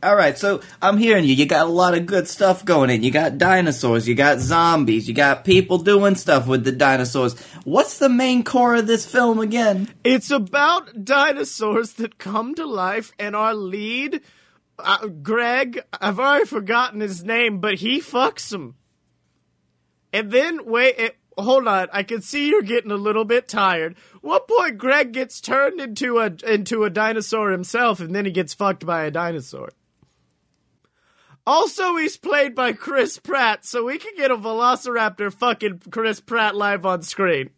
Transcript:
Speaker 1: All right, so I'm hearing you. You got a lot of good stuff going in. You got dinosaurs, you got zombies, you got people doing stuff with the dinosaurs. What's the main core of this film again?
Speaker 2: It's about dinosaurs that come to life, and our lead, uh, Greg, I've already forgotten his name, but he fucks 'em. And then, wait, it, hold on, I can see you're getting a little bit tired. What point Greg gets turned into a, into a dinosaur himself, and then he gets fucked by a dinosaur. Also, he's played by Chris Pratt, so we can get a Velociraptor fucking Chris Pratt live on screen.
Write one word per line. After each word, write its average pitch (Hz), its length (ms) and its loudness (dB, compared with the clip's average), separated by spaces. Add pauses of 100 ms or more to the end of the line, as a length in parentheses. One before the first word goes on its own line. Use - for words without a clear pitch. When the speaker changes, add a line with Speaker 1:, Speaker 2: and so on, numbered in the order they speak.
Speaker 1:
All 190 140 4
right, 165 240 4
so 202 220 -2 (200)
I'm 196 160 2
hearing 214 280 4
you. 135 100 6
You 139 100 4
got 160 220 2
a 170 40 -2
lot 175 240 4
of 170 120 -2
good 180 220 0
stuff 185 360 2
going 156 240 4
in. 117 140 2
You 127 80 2
got 151 260 0
dinosaurs, 139 680 2
you 120 80 2
got 139 240 4
zombies, 131 720 2
you 117 60 -4
got 139 300 2
people 185 340 4
doing 196 360 4
stuff 143 320 2
with 131 160 2
the 127 80 0
dinosaurs. 131 680 2 (280)
What's - 340 0
the 277 100 4
main 247 360 2
core 240 320 2
of 226 100 2
this 226 180 0
film 233 360 2
again? 214 480 0 (160)
Speaker 2:
It's 247 260 2
about 277 760 0
dinosaurs 254 920 0
that 226 220 -8
come 220 380 -6
to 330 100 -8
life, 214 540 -6
and 208 160 -8
our 220 200 0
lead, 214 680 -6 (580)
uh, 202 300 -2
Greg, 233 720 -2 (200)
I've 196 200 -4
already 285 260 4
forgotten 220 540 -2
his 185 240 -8
name, 226 340 -2
but 202 180 -2
he 226 220 -2
fucks 269 560 -4
'em. 135 220 -12 (1400)
And 208 180 -4
then, 285 340 0
wait, 240 320 2
it, 226 200 -4 (200)
hold 247 300 2
on, 190 260 0
I 202 120 -4
can 220 180 -6
see 285 260 -4
you're 415 140 4
getting 220 300 -2
a 208 40 -4
little 208 280 0
bit 233 240 0
tired. 180 480 0 (240)
What 370 260 0
point 359 320 0
Greg 262 340 2
gets 262 280 -6
turned 277 400 -2
into 240 400 -2
a, 214 100 -2 (160)
into 214 380 0
a 208 60 -2
dinosaur 214 600 -2
himself, 190 480 -2
and 170 160 -8
then 202 120 -2
he 196 40 -4
gets 170 240 -4
fucked 190 320 -2
by 165 160 -2
a 151 80 -4
dinosaur. 151 600 -8 (1800)
Also, 339 500 2
he's 311 220 -4
played 285 360 0
by 247 200 -2
Chris 254 440 -4
Pratt, 233 460 -2
so 240 220 -6
we 269 100 -6
can 427 220 -14
get 277 120 0
a 254 60 0
Velociraptor 226 960 -2
fucking 220 480 -4 (100)
Chris 220 300 -4
Pratt 220 340 -2
live 202 300 -2
on 185 160 0
screen. 165 580 -2